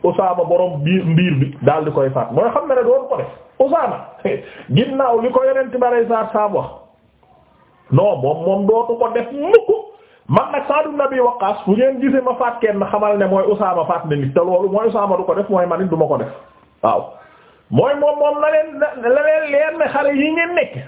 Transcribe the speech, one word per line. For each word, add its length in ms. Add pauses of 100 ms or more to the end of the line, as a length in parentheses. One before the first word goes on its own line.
Usaama 400
borom 400
biir, 200
mbiir 360
bi 120 (140)
daal 180
di 60
koy 200
faat. 220
Mooy 220
xam 140
na 60
ne 100
doon 260
ko 60
def. 100 (320)
Usaama, 400 (380)
<laughs> 400
ginnaaw 460
li 100
ko 120
Yonent 300
bi 120
alayhi 220
salaatu 240
salaam 220
wax. 320 (1040)
Non, 320
moom, 220
moom 220
dootu 320
ko 160
def 180
mukk. 380 (580)
Man 220
nag 160
Sa'd 240
ibn 100
Abi 220
Waqqas, 420
fu 120
ngeen 260
gisee 180
ma 140
faat 260
kenn, 300
xamal 280
ne 120
mooy 160
Usaama 400
faat 240
na 60
nit. 180
Te 80
loolu 300
mooy 160
Usaama 280
du 80
ko 100
def, 140
mooy 180
man 160
it 80
du 60
ma 100
ko 120
def. 140 (500)
Waaw. 220 (680)
Mooy 300
moom, 180
moom 240
la 80
leen, 300
la, 80 (200)
la 140
leen 300
leer 260
ne 140
xare 240
yi 160
ngeen 220
nekk. 200 (140)